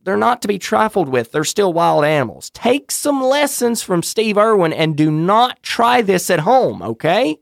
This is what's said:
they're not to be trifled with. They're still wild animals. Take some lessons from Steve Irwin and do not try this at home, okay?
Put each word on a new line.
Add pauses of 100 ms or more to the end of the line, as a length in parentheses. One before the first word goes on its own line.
they're
not
to
be
trifled
with.
They're
still
wild
animals.
Take
some
lessons
from
Steve
Irwin
and
do
not
try
this
at
home,
okay?